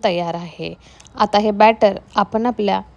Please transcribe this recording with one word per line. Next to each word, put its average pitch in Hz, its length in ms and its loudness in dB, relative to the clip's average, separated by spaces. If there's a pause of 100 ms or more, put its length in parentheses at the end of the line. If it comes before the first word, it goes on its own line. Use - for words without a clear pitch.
तयार 175 300 -2
आहे. 165 380 -12 (420)
आता 208 240 0
हे 214 120 0
बॅटर 214 460 4 (200)
आपण 220 300 -2
आपल्या 202 340 -2 (160)